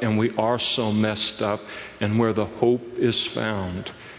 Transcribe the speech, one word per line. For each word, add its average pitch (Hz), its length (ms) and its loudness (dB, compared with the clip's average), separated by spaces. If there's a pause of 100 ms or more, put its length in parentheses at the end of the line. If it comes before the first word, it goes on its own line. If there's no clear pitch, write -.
and 107 160 2
we 117 180 2
are 113 220 2
so 113 340 0
messed 107 500 0
up, 107 180 0 (400)
and 104 180 2
where 113 140 4
the 104 140 0
hope 123 360 2 (140)
is 117 320 2
found. 101 600 -4 (280)